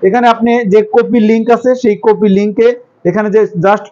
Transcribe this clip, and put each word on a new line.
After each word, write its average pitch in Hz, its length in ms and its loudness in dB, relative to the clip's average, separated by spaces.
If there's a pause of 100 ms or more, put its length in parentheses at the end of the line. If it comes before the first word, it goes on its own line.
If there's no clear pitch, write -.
এখানে 233 260 0
আপনি 233 380 0
যে 208 160 2
copy 220 380 0
link 220 300 0
আছে 240 260 0
সেই 233 260 -2
copy 208 280 2
লিংকে 208 460 0 (300)
এখানে 208 240 -2
যে 208 160 2
just 196 460 -2